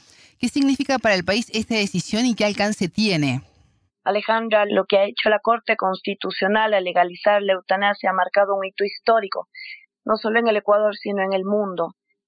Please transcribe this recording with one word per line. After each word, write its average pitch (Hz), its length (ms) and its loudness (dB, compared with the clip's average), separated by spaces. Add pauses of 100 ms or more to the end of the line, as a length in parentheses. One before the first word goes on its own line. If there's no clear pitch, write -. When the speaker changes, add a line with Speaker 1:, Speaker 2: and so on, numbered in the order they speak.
(400)
Speaker 1:
¿Qué 240 100 -2
significa 277 500 0
para 214 160 2
el 180 80 0
país 202 300 -2
esta 220 220 -2
decisión 208 500 -2
y 240 100 2
qué - 80 -2
alcance 202 460 0
tiene? 151 540 0 (600)
Speaker 2:
Alejandra, 214 600 0
lo 202 200 0
que 202 120 2
ha 196 80 2
hecho 226 240 -2
la 208 100 2
Corte 226 380 0
Constitucional 196 960 -2
al 196 100 2
legalizar 180 580 2
la 196 120 2
eutanasia 196 560 0
ha 180 40 2
marcado 196 420 2
un 190 100 -2
hito 196 180 -6
histórico, 208 640 -2 (580)
no 220 120 0
solo 226 220 0
en 233 80 0
el 214 100 2
Ecuador, 208 400 2
sino 202 240 -4
en 190 120 -2
el 190 120 -2
mundo. 196 480 -2 (340)